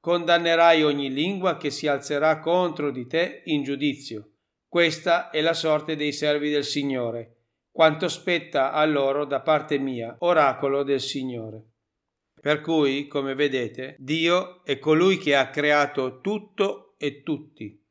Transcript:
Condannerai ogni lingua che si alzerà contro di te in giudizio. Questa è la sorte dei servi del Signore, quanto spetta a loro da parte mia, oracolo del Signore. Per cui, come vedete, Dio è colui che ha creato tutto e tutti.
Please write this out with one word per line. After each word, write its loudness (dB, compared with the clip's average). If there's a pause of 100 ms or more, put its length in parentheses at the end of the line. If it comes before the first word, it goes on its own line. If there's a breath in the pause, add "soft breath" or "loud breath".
Condannerai 4
ogni 0
lingua -2
che -4
si -6
alzerà 0
contro 0
di -10
te -4
in 0
giudizio. -6 (340)
Questa 0
è -4
la 2
sorte -2
dei -2
servi -2
del 0
Signore, -6 (260)
quanto 2
spetta -2
a 2
loro 0
da -4
parte 0
mia, -6
oracolo 2
del 0
Signore. -10 (680)
Per -2
cui, 0
come -4
vedete, -4
Dio -2
è -2
colui 4
che 2
ha 2
creato 0
tutto -4
e -6
tutti. -10